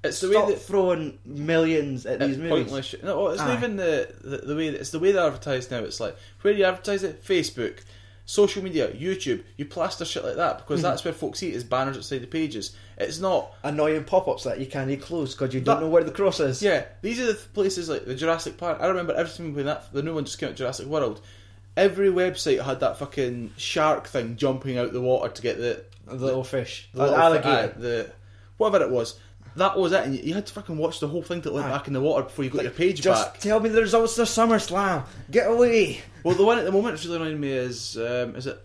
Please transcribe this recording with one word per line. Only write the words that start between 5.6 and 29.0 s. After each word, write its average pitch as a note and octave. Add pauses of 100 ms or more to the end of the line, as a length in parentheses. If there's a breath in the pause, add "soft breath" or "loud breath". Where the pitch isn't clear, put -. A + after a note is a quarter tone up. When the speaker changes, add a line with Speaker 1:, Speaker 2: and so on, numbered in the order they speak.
Speaker 1:
now. B2
It's -
like, A2 (260 loud breath)
where G#3
do G#3
you F#3+
advertise F#3
it? E3
Facebook, D3+ (460 soft breath)
social G3+
media, D#3+
YouTube. C#3+ (140)
You C#3+
plaster E3+
shit -
like A#2+
that E3
because D3
Speaker 2:
Mm-hmm. E3
Speaker 1:
that's -
where E3
folks -
see F3+
it, -
is A#2+
banners C3
outside C3
the B2
pages. C#3 (220 loud breath)
It's D3+
not F#3 (100)
Speaker 2:
Annoying D3+
pop-ups F#3
that B2
you C3+
can't C3+
close D#3
'cause C3
you C3
Speaker 1:
That B2+
Speaker 2:
don't -
know D#3+
where E3
the D#3
cross G3
is. C3+
Speaker 1:
Yeah, F#3 (160)
these A#3
are B3+
the A3
th-, -
places F#3+
like -
the C3
Jurassic E3
Park. F3
I E3
remember F3+
every E3
time E3+
we C#3+
went C3+
that, -
the C#3
new D#3+
one D3
just -
came D3
out, -
Jurassic C3
World. C#3 (540 soft breath)
Every G3
website F3+
had C3
that C3
fucking B2
shark D3+
thing A#2
jumping C3+
out A#2+
the B2
water B2+
to -
get A2+
the A#2 (220)
Speaker 2:
The B2+
little C3
fish. -
Speaker 1:
the B2+
Speaker 2:
An C#3
Speaker 1:
little D#3
fi-, E3
Speaker 2:
alligator. C3+
Speaker 1:
aye, A2+
the A#2 (460 soft breath)
whatever G3
it -
was. A#2 (380 soft breath)